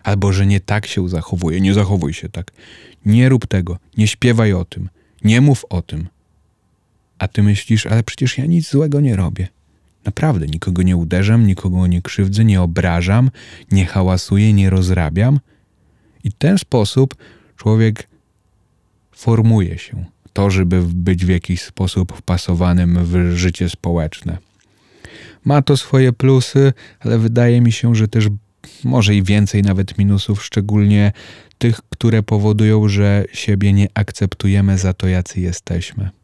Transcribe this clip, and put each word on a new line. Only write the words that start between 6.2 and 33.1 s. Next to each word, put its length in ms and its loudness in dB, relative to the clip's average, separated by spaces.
A 100 -4
ty 140 -2
myślisz, 440 0
ale 160 0
przecież 360 -6
ja 80 -4
nic 240 -2
złego 300 0
nie 160 2
robię. 320 -4
Naprawdę, 420 -2
nikogo 360 -2
nie 140 2
uderzam, 500 2
nikogo 400 0
nie 160 0
krzywdzę, 420 0
nie 180 4
obrażam, 680 0
nie 140 2
hałasuję, 680 0
nie 180 4
rozrabiam. 680 0
I 60 -4
w 40 -8
ten 240 0
sposób 560 0
człowiek 520 0
formuje 680 0
się. 260 -14
To, 180 0
żeby 320 0
w-, 120 -2
być 300 -2
w 40 0
jakiś 340 -2
sposób 540 -6
wpasowanym 880 0
w 320 0
życie 320 -2
społeczne. 720 -6
Ma 180 2
to 140 2
swoje 360 2
plusy, 600 2
ale 180 0
wydaje 420 2
mi 120 4
się, 220 0
że 140 2
też 200 0
może 300 2
i 80 2
więcej 400 2
nawet 360 -2
minusów, 460 0
szczególnie 680 2
tych, 220 0
które 320 0
powodują, 680 2
że 440 0